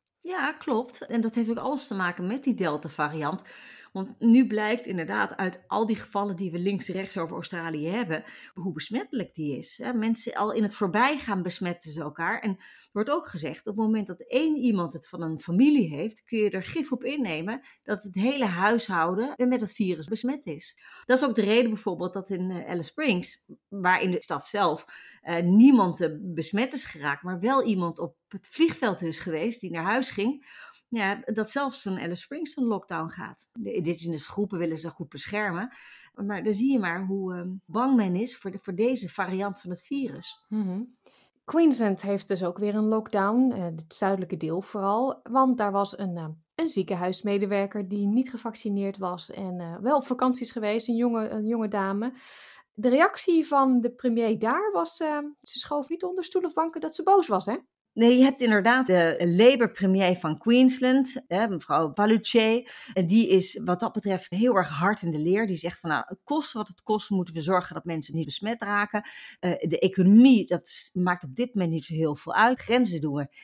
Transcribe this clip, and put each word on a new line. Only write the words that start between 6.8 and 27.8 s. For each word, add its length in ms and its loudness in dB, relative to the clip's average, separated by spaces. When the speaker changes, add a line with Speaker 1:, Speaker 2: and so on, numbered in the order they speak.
Speaker 1:
en 60 -6
rechts 240 -8
over 180 -6
Australië 520 -8
hebben, 360 -4
hoe 200 -6
besmettelijk 640 -6
die 220 -4
is. 260 -12
Hè, 100 -6
mensen 400 -2
al 200 -2
in 100 2
het 120 -4
voorbijgaan 640 0
besmetten 500 -6
ze 100 -8
elkaar. 380 -4
En 100 -4
er 420 -10
wordt 180 -4
ook 180 -2
gezegd, 320 -8
op 160 -10
het 100 0
moment 220 0
dat 120 -12
één 380 0
iemand 360 0
het 140 -14
van 140 -10
een 180 -6
familie 560 4
heeft, 280 -8
kun 140 -6
je 120 2
er 140 -6
gif 280 -4
op 120 -6
innemen 580 -4
dat 200 -6
het 120 -10
hele 300 0
huishouden 880 0
met 260 2
het 120 -6
virus 340 -2
besmet 380 -4
is. 340 -10
Dat 160 4
is 60 2
ook 80 0
de 60 2
reden 280 4
bijvoorbeeld 440 -6
dat 160 -8
in, 220 -4
eh, 180 -8
Alice 200 -6
Springs, 560 -2
waar 340 0
in 100 0
de 100 -2
stad 240 -8
zelf, 400 0
eh, 220 -4
niemand, 580 6
eh, 80 0
besmet 540 -4
is 100 -8
geraakt, 400 -6
maar 160 -6
wel 240 2
iemand 360 -2